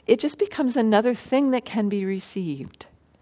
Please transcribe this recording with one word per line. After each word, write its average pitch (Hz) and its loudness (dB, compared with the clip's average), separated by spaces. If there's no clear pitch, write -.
it 240 4
just 294 -4
becomes 285 -2
another 226 4
thing 262 0
that 247 -2
can 208 -2
be 196 -2
received. 175 -6